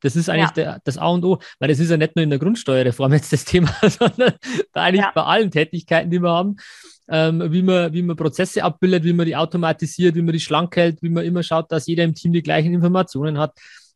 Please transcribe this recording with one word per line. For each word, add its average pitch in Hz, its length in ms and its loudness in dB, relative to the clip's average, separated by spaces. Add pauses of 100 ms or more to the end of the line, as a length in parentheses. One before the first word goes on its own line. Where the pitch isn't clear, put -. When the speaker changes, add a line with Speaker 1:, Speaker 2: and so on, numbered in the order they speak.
Speaker 1:
Das 110 160 -2
ist 165 100 0
eigentlich 170 220 2
Speaker 2:
Ja. - 40 -10
Speaker 1:
der, - 300 -6
das 139 140 -4
A - 100 -2
und 175 160 0
O, 185 160 0 (200)
weil 139 100 0
das 143 100 2
ist 165 120 0
ja 170 40 2
nicht 156 180 0
nur 165 100 0
in 156 60 0
der 139 100 0
Grundsteuerreform 135 760 0
jetzt - 180 2
das 143 140 0
Thema, 175 320 2
<laughs> - 100 -16
sondern 240 460 2 (400)
eigentlich 180 320 2
Speaker 2:
Ja. - 100 -2
Speaker 1:
bei 160 80 2
allen 196 260 2
Tätigkeiten, 165 640 -2
die 180 80 0
wir 175 100 0
haben, 190 280 -2 (500)
ähm, 160 340 0 (120)
wie 185 80 2
man, 180 320 2
wie 175 80 -2
man 170 160 -4
Prozesse 170 480 -2
abbildet, 180 400 0
wie 175 80 2
man 170 120 2
die 156 120 -4
automatisiert, 165 760 0
wie 170 60 0
man 165 120 0
die 160 80 -2
schlank 160 340 -2
hält, 170 260 2
wie 170 80 -4
man 170 140 -2
immer 175 200 -2
schaut, 160 280 -4
dass 160 160 -4
jeder 170 160 0
im 160 120 0
Team 170 180 -2
die 170 100 0
gleichen 156 300 0
Informationen 175 640 0
hat. 151 160 -2 (420)